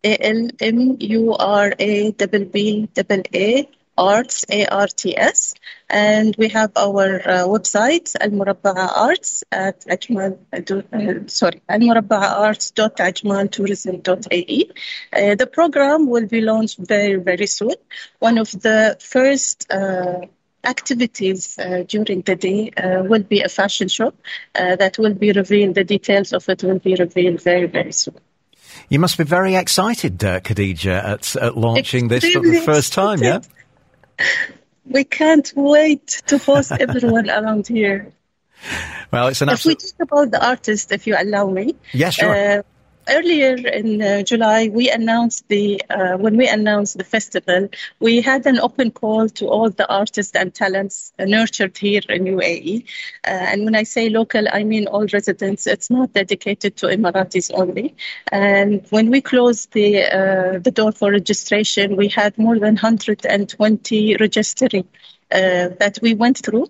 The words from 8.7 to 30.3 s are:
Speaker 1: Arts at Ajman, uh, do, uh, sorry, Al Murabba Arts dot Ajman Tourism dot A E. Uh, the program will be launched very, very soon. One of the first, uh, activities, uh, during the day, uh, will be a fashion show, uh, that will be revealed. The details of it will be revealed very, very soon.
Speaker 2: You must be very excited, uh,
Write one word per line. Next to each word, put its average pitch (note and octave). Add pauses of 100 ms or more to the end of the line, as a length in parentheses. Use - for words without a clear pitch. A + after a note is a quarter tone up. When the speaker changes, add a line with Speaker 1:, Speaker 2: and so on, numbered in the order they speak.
Speaker 1:
Arts -
at F#3+
Ajman, F#3+ (160)
uh, F3+
do, G3 (100)
uh, G#3
sorry, -
Al G#3
Murabba A3+
Arts G#3
dot A3
Ajman G3
Tourism F#3+
dot F#3
A F3 (120)
E. D4 (400)
Uh, G3+
the B3+
program D4
will A#3
be A3+
launched A3
very, G3+
very F#3
soon. A#3 (440)
One A3+
of A3
the A3
first, -
uh, F#3 (440)
activities, A#3
uh, F3+
during G#3
the F#3
day, G3
uh, F#3
will G#3+
be G3
a F#3
fashion G3
show, - (420)
uh, F3+
that F#3+
will G#3+
be G3+
revealed. G3+
The G3
details G3+
of -
it F#3
will F#3
be F#3
revealed F3+
very, F3
very D#3+
soon. - (720)
Speaker 2:
You C#3
must F3
be E3
very F#3
excited, F3+
uh, F#2